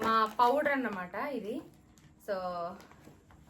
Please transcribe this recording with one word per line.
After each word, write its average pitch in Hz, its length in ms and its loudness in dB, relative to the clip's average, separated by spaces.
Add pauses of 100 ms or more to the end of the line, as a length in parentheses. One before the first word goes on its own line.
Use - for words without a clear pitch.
మా 220 360 2
పౌడర్ 277 340 4
అన్నమాట 202 420 -4
ఇది. 254 460 -6 (680)
So, 196 60 -2 (1160)